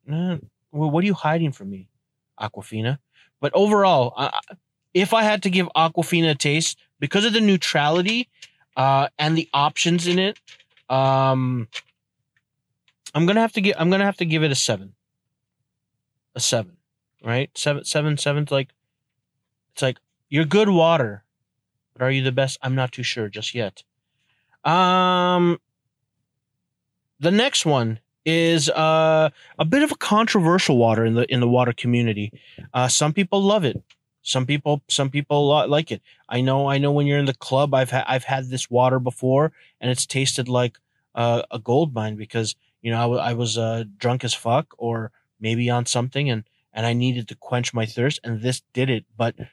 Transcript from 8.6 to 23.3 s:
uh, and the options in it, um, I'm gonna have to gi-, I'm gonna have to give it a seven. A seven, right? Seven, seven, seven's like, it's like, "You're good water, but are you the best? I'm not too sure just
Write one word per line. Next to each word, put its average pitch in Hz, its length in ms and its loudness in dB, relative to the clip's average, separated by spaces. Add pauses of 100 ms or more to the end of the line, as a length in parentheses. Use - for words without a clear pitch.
uh, 135 340 2 (100)
and 156 180 0
the 160 160 -2
options 170 540 0
in 180 100 0
it, 190 220 -2 (500)
um, 131 800 0 (1500)
I'm 160 120 2
gonna 208 160 4
have 226 120 0
to 214 80 -2
gi-, 190 140 2
I'm 170 140 0
gonna 190 160 2
have 196 120 -2
to 175 80 -2
give 160 180 0
it 151 80 2
a 131 40 0
seven. 98 400 -4 (1400)
A 127 40 -10
seven, 110 380 -4 (460)
right? 120 320 -2
Seven, 147 300 -2
seven, 151 320 0
seven's 147 340 -2
like, 135 220 -2 (1000)
it's - 80 -10
like, 131 180 -2 (300)
"You're 151 160 0
good 208 240 4
water, 160 540 2 (720)
but - 80 -6
are 127 100 0
you 135 120 0
the 131 80 0
best? 135 300 -2
I'm 131 140 -2
not 127 160 -2
too 127 120 -10
sure 110 260 -4
just 107 240 -10